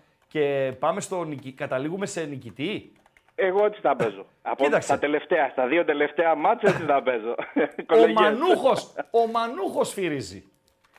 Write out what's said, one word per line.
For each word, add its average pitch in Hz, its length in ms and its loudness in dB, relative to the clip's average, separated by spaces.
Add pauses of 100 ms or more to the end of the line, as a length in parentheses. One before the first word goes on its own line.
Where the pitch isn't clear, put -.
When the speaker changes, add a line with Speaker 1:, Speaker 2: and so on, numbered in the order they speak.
(280)
Speaker 1:
και 139 520 0
πάμε 175 220 0
στο 180 220 -6
νικη-, 139 300 -10
καταλήγουμε 147 520 -6
σε 175 200 -6
νικητή; 143 680 -10 (440)
Speaker 2:
Εγώ 190 300 2
έτσι 208 160 -4
τα 143 140 2
παίζω. 98 300 -2 (120)
Speaker 1:
<clears throat> - 40 -20
Speaker 2:
Από 120 220 -2
Speaker 1:
Κοίταξε. 147 240 2
Speaker 2:
στα 139 120 0
τελευταία, 147 500 0
στα 127 180 0
δύο 160 180 2
τελευταία 156 500 2
μάτς 196 280 2
έτσι 180 220 2
τα 139 180 2
παίζω. 117 320 -2 (240)
<laughs> - 200 -2
Speaker 1:
Ο 185 60 -12
Speaker 2:
Κολογιές. 226 340 6
Speaker 1:
Μανούχος, 240 760 2 (180)
ο 233 200 4
Μανούχος 247 640 -4
φυρίζει. 127 580 -6 (480)